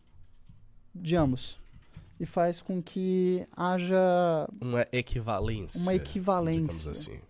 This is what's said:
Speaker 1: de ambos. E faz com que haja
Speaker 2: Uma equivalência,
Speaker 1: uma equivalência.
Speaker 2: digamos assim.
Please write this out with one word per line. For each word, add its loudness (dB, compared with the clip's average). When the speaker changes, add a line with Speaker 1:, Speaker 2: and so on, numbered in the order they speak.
Speaker 1:
de -2
ambos. 2
E -6
faz 0
com -4
que 0
haja 2
Speaker 2:
Uma 0
equivalência, -2
Speaker 1:
uma 2
equivalência. 0
Speaker 2:
digamos -4
assim. -10